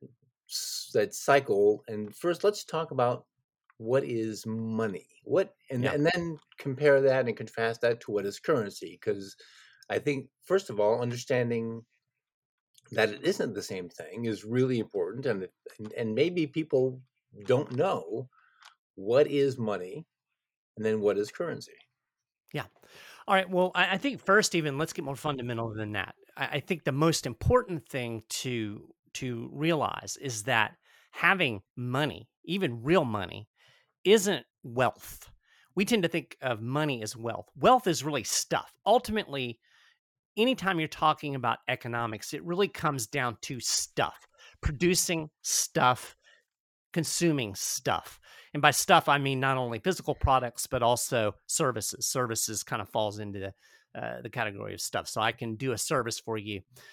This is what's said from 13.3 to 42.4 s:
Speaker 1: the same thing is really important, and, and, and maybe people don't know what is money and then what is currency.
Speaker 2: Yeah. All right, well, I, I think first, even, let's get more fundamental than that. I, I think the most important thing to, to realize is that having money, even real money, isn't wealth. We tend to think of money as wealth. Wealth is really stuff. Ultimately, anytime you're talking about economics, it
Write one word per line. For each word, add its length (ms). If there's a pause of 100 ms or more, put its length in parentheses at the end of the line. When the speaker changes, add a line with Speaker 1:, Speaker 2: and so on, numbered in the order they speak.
Speaker 1:
the 80
same 260
thing 380
is 180
really 360
important, 440
and, 240 (300)
and, 160
and 200
maybe 320
people 540 (460)
don't 260
know 560 (680)
what 300
is 300
money 500 (720)
and 80
then 160
what 160
is 160
currency. 460 (720)
Speaker 2:
Yeah. 140 (600)
All 80
right, 140
well, 260
I, 200
I 40
think 220
first, 340
even, 220
let's 160
get 140
more 100
fundamental 560
than 200
that. 220 (220)
I, 200
I 40
think 240
the 80
most 320
important 640
thing 400
to, 640 (220)
to 400
realize 640
is 240
that 340 (360)
having 500 (140)
money, 520 (160)
even 380
real 240
money, 420 (560)
isn't 400 (180)
wealth. 680 (440)
We 100
tend 180
to 60
think 340
of 180
money 420
as 140
wealth. 400
Wealth 300
is 180
really 200
stuff. 480 (120)
Ultimately, 760 (800)
anytime 420
you're 100
talking 460
about 240 (100)
economics, 640
it 120